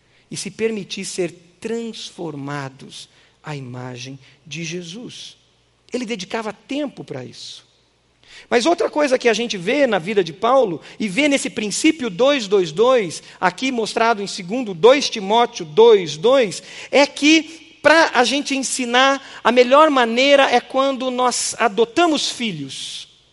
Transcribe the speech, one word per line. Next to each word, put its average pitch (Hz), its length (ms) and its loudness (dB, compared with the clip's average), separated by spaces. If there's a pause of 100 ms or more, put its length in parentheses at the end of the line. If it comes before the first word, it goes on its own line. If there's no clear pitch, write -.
(320)
e 151 60 -12
se - 120 -10
permitir 208 540 -6
ser 180 300 -6 (260)
transformados 156 1500 -10 (340)
à 151 120 -10
imagem 127 640 -14 (300)
de 156 160 -12
Jesus. 175 720 -14 (560)
Ele 247 140 -6
dedicava 214 480 -8
tempo 262 500 -10
para 135 220 -12
isso. - 420 -20 (800)
Mas 233 160 2
outra 349 240 0
coisa 285 280 0
que - 100 -2
a 233 60 4
gente 214 240 -6
vê 247 300 0
na 214 100 0
vida 190 260 -2
de 156 80 -12
Paulo, 226 480 0 (200)
e 214 100 -4
vê 247 180 0
nesse 277 220 0
princípio 240 600 -2
dois, 233 380 0
dois, 185 240 2
dois, 214 520 0 (180)
aqui 226 300 0
mostrado 226 500 0
em 196 60 -8
segundo, 202 460 -8
dois 226 360 6
Timóteo 220 560 -2
dois, 180 500 6
dois, 214 460 0 (300)
é 269 160 6
que 302 760 0
pra 302 320 4
a 247 100 4
gente 269 320 -2
ensinar, 262 880 0
a 220 80 2
melhor 254 380 6
maneira 269 600 4
é - 120 2
quando 262 480 -2
nós 247 480 -2
adotamos 233 720 0
filhos. 156 800 -8 (240)